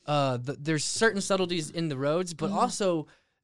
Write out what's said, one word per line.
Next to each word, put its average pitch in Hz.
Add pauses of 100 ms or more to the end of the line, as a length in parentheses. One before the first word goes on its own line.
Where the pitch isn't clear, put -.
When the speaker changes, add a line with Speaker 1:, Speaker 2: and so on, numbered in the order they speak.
Speaker 1:
uh, 139
th-, 123
there's 151
certain 202
subtleties 180
in 165
the 139
roads, 165
but 160
Speaker 2:
Mm-hmm. 196
Speaker 1:
also 190 (360)